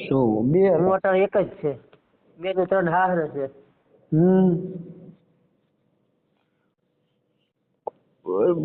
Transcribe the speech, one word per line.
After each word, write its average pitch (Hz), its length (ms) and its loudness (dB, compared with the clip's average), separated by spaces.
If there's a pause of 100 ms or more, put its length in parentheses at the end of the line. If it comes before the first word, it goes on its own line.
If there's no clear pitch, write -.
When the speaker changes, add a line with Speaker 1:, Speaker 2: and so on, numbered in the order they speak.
(120)
Speaker 1:
છો? 113 300 2
બે? 175 280 2
Speaker 2:
હું 180 240 2
અટાણે 190 300 0
એક 202 140 -2
જ 175 100 0
છે. 139 320 -8 (600)
બે 185 140 -6
ને 180 120 -2
ત્રણ 185 240 0
હાહરે 175 380 0
છે. 139 180 -8 (680)
Speaker 1:
હમ. 185 420 4 (4000)